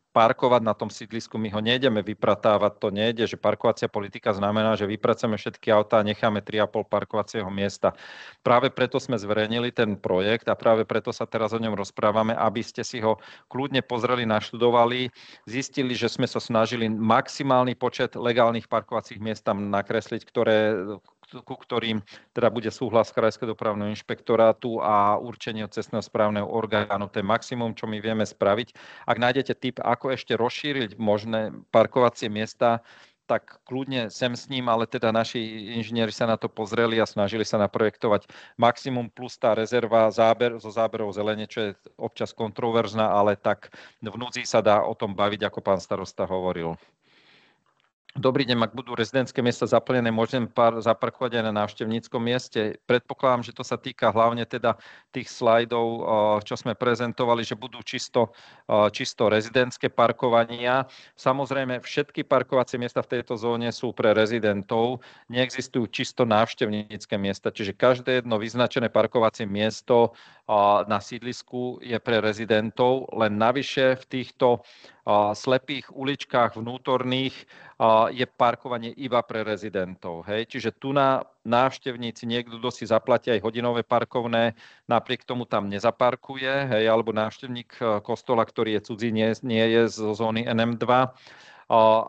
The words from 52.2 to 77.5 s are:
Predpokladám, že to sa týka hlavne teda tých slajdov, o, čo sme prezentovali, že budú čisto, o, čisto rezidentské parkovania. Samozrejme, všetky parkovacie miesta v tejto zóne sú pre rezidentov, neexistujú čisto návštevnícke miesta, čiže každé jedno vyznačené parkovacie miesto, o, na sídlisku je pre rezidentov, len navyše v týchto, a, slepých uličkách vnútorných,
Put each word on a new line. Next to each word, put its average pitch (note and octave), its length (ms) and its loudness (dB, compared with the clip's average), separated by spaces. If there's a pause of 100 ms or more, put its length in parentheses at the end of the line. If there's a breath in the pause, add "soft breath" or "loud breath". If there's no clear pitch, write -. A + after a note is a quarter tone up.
Predpokladám, B2 560 0
že A#2+ 80 -18
to - 80 -12
sa A#2+ 160 -6
týka B2 320 -2
hlavne A#2 320 2
teda A#2 320 -2 (400 loud breath)
tých B2+ 160 -10
slajdov, A#2 560 2
o, A#2 120 -4 (440)
čo - 160 -8
sme A2+ 160 -6
prezentovali, A#2+ 720 0
že - 80 -8
budú A#2+ 320 -12
čisto, - 480 -2 (320 loud breath)
o, G#2 240 4
čisto A#2 400 -2
rezidentské A#2+ 640 0
parkovania. A#2+ 960 2 (240 loud breath)
Samozrejme, C3 720 0
všetky - 400 -4
parkovacie B2+ 560 2
miesta A#2+ 160 -4
v B2 160 -2
tejto A#2+ 240 -4
zóne A#2 320 -2
sú A2+ 240 -6
pre A#2 160 4
rezidentov, A2 960 2 (240 loud breath)
neexistujú B2 560 -2
čisto - 400 -2
návštevnícke G#2+ 880 -2
miesta, G2 400 -4
čiže G2 240 -6
každé B2+ 480 2
jedno A2+ 160 -2
vyznačené A#2 480 -2
parkovacie A2 560 0
miesto, A2 720 0 (320 loud breath)
o, G2+ 320 6
na G#2 160 -2
sídlisku B2 800 -10
je A#2+ 240 -8
pre A#2 160 2
rezidentov, A2 960 0
len G#2+ 240 0
navyše C3 640 2
v - 20 -20 (140)
týchto, A#2+ 480 0 (400 loud breath)
a, G#2 240 4
slepých C3 640 -4
uličkách C3 640 -2
vnútorných, B2+ 800 -4 (400 loud breath)